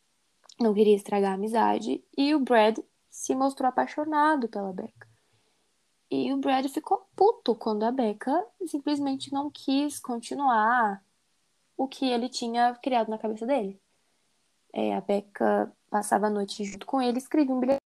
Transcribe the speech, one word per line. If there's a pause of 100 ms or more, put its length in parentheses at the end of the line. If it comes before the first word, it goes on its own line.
(600)
não
queria
estragar
a
amizade (140)
e
o
Brad (320)
se
mostrou
apaixonado
pela
Becca. (1040)
E
o
Brad
ficou (100)
puto
quando
a
Becca (200)
simplesmente
não
quis
continuar (720)
o
que
ele
tinha
criado
na
cabeça
dele. (960)
É,
a
Becca (180)
passava
a
noite
junto
com
ele,
escrevia
um
bilhete (120)